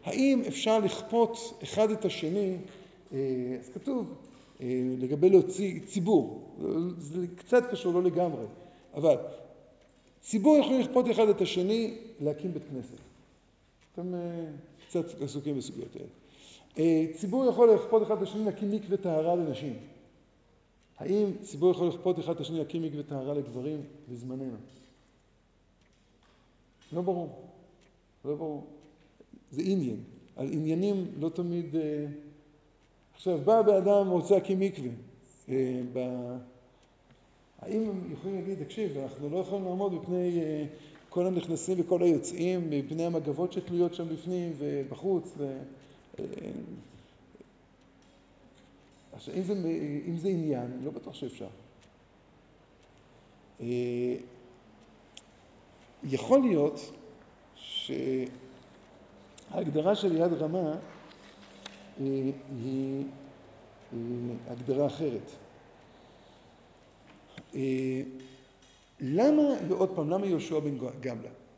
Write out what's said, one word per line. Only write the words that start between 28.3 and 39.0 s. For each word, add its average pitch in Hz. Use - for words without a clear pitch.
ברור. 151
זה 139
עניין. 165
על 139
עניינים 175
לא 160
תמיד, 170
אה, 151
עכשיו, 175
בא 220
בן 208
אדם, 196
רוצה 180
להקים 185
מקווה. 151
אה, 131
ב-, 127
האם 220
הם 180
יכולים 170
להגיד, 175
"תקשיב, 170
אנחנו 139